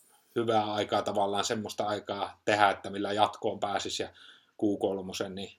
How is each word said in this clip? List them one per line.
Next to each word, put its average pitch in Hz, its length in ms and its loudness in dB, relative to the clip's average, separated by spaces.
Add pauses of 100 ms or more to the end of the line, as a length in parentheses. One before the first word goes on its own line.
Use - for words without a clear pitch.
(360)
hyvää 110 380 2
aikaa, 104 280 0
tavallaan 101 440 0
semmoista 110 380 -4
aikaa 101 640 -4
tehdä, 104 240 6
että 98 200 -2
millä 101 240 -4
jatkoon 104 460 0
pääsisi, 98 440 -2
ja 92 60 -8 (520)
Q 101 180 2
kolmosen, 95 560 -2
niin 95 240 -10